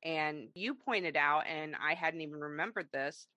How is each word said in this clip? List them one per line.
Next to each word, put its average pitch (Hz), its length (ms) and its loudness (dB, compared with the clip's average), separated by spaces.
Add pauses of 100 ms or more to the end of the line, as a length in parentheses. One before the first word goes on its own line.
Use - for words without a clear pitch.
And 151 500 -2
you 220 200 -4
pointed 180 420 0
out, 147 300 6
and 156 280 -4
I 151 200 2
hadn't 165 260 0
even 151 180 -6
remembered 151 540 -4
this, 139 340 -4 (100)